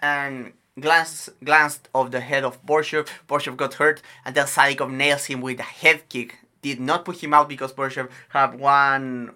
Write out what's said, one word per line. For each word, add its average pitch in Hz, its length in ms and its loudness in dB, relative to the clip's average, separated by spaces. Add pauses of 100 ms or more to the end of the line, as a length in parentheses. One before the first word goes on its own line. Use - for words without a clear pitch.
and 139 520 -4 (260)
glanced, 160 520 0 (140)
glanced 147 500 2
off 127 160 0
the 123 100 -4
head 135 240 -2
of 123 200 -6
Borshov. 151 440 0 (200)
Borshov 143 280 -4
got 135 180 -4
hurt, 151 280 2 (220)
and 135 100 -10
then 143 120 2
Sadikov 139 440 2
nails 139 360 0
him 131 140 -8
with 127 200 -6
a - 40 -12
head - 440 0
kick. 120 300 -10 (240)
Did 139 180 -6
not 160 240 -2
put 180 180 -12
him 151 120 0
out 147 140 6
because 135 240 -8
Borshov 131 380 -6 (180)
had 131 300 0
one, 139 760 2